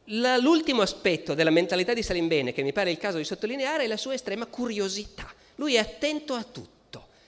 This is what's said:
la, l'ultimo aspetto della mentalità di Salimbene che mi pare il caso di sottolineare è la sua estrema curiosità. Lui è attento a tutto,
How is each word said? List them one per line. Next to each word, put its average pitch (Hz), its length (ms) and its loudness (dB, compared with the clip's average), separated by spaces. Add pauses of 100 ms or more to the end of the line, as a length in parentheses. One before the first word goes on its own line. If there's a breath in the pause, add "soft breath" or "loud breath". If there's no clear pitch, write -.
la, 240 320 2
l'ultimo 285 460 4
aspetto 180 520 0
della 160 160 4
mentalità 180 440 4
di 233 80 -4
Salimbene 165 500 0
che 139 100 -4
mi 139 100 -2
pare 185 200 0
il 160 40 -2
caso 185 220 -4
di 156 60 -4
sottolineare 262 600 -4
è - 40 -2
la 220 80 -2
sua 262 180 -6
estrema 233 320 -6
curiosità. 208 840 -6 (260 soft breath)
Lui 285 180 0
è 226 40 8
attento 294 540 -2
a 240 100 -4
tutto, - 640 -16 (220 soft breath)